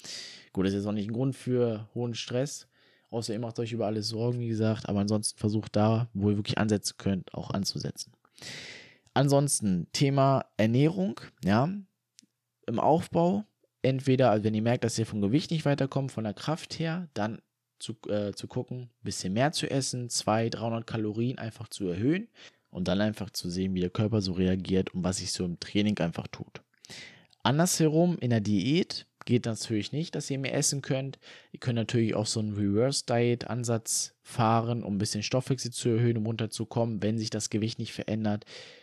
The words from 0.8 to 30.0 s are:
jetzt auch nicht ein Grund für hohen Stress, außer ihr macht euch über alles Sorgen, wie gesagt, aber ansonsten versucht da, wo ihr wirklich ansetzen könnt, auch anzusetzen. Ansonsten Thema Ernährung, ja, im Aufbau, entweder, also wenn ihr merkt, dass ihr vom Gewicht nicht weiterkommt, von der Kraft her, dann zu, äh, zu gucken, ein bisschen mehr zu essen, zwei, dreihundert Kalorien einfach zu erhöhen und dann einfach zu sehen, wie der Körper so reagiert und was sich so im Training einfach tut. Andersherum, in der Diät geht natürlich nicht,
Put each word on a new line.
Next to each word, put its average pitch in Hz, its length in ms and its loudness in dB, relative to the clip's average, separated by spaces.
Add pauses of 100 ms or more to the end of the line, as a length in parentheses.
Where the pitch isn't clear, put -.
jetzt 101 80 -2
auch 104 40 -2
nicht 104 180 -4
ein 113 40 -6
Grund 131 220 -2
für 117 600 0
hohen 120 180 -4
Stress, 123 540 -4 (420)
außer 113 240 -4
ihr 107 60 -4
macht 117 200 -6
euch 113 120 -4
über 113 140 -2
alles 107 240 -2
Sorgen, 120 300 -2
wie 120 80 -4
gesagt, 110 420 0
aber 101 100 2
ansonsten 104 400 0
versucht 107 360 0
da, 110 380 4
wo 101 160 2
ihr 104 80 4
wirklich - 200 -2
ansetzen 107 400 2
könnt, - 360 -2
auch - 180 -8
anzusetzen. - 600 -4 (1000)
Ansonsten 135 800 4
Thema 139 520 4 (120)
Ernährung, 151 600 2 (240)
ja, 156 260 4 (1000)
im 117 120 0
Aufbau, 175 640 2 (360)
entweder, 131 500 4
also 107 120 4
wenn 110 100 2
ihr 107 80 0
merkt, 120 220 2
dass 113 160 0
ihr 110 60 2
vom 107 160 -4
Gewicht 113 280 2
nicht 160 160 -2
weiterkommt, 139 460 0
von 110 140 -6
der 104 80 -2
Kraft - 460 -6
her, 165 340 -4
dann 104 280 -4 (380)
zu, - 140 -8 (160)
äh, 104 240 -2
zu - 140 -12
gucken, 123 360 -6
ein - 200 -20
bisschen 98 300 -4
mehr 135 180 2
zu - 180 -4
essen, 127 400 -2
zwei, 113 400 2
dreihundert 113 380 -4
Kalorien 113 500 -2
einfach 110 320 -10
zu 98 180 -4
erhöhen 135 400 0 (420)
und 90 180 -6
dann 95 140 2
einfach 107 280 -2
zu - 200 -8
sehen, 95 260 -2
wie 90 60 0
der 90 80 0
Körper 107 320 2
so 92 120 -2
reagiert 92 600 0
und 90 100 -2
was 92 140 0
sich 95 140 -6
so 90 140 -2
im 87 140 -4
Training 104 400 0
einfach 170 280 -4
tut. - 340 -16 (800)
Andersherum, 160 760 4
in 120 120 0
der 113 100 4
Diät 104 640 0 (200)
geht 120 200 2
natürlich 107 460 -4
nicht, 156 240 -6